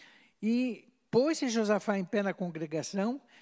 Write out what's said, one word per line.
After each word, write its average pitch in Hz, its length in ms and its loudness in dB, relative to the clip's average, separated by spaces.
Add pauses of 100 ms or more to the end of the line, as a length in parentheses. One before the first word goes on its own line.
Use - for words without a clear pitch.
(420)
e 233 460 -2 (220)
pôs-se 277 400 2
Josafá 214 480 2
em 190 80 0
pé 202 180 0
na 190 100 0
congregação 175 880 -4 (200)